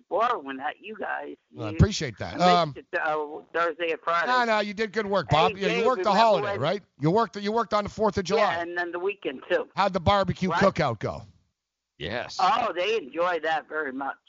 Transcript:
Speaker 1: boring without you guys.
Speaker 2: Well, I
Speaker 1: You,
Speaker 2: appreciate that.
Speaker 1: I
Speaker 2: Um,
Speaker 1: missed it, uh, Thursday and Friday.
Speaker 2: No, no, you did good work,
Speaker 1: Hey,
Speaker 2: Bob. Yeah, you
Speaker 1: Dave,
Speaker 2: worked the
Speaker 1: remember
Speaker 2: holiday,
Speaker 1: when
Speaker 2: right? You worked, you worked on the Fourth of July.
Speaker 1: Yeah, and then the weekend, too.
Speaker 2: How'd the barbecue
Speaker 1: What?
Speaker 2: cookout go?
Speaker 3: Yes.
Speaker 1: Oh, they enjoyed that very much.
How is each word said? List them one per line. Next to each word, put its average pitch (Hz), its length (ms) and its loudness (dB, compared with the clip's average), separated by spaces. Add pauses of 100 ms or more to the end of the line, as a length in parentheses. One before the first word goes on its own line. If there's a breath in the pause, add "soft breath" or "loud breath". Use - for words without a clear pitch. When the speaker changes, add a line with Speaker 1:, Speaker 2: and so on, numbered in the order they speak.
Speaker 1:
boring 208 360 0
without 135 340 -8
you 202 160 -16
guys. 143 400 -8 (160)
Speaker 2:
Well, 117 160 -10
I - 40 -6
Speaker 1:
You, - 40 -8
Speaker 2:
appreciate 165 440 2
that. 87 200 -8
Speaker 1:
I 175 220 4
Speaker 2:
Um, 151 140 -2
Speaker 1:
missed 147 180 -18
it, 175 100 -2
uh, 156 220 -2 (280)
Thursday 165 380 -2
and 151 100 -4
Friday. 170 260 0
Speaker 2:
No, 247 180 2
no, 214 140 2
you 208 160 -4
did 214 160 -4
good 208 160 -2
work, 190 240 0
Speaker 1:
Hey, 147 60 8
Speaker 2:
Bob. 175 200 4
Yeah, 190 120 -2
you 170 80 0
Speaker 1:
Dave, - 100 0
Speaker 2:
worked 240 160 2
the 214 60 2
Speaker 1:
remember 196 140 6
Speaker 2:
holiday, 208 300 4
Speaker 1:
when 202 80 -4
Speaker 2:
right? 185 220 -2 (160)
You 143 120 2
worked, 214 260 2
you 202 140 -2
worked 220 220 0
on 208 100 0
the 190 60 -8
Fourth 208 300 0
of 185 60 -4
July. 202 160 2
Speaker 1:
Yeah, 175 200 2
and 175 160 -6
then 175 140 -4
the 175 80 -6
weekend, 175 500 -4
too. 165 260 0
Speaker 2:
How'd 190 180 2
the 190 60 -2
barbecue 185 500 2
Speaker 1:
What? 170 100 0
Speaker 2:
cookout 160 400 2
go? 82 240 -6 (760)
Speaker 3:
Yes. 101 400 -8
Speaker 1:
Oh, 208 360 2
they 202 220 0
enjoyed 165 460 -2
that 156 240 -2
very 156 240 -6
much. 135 260 -8 (120)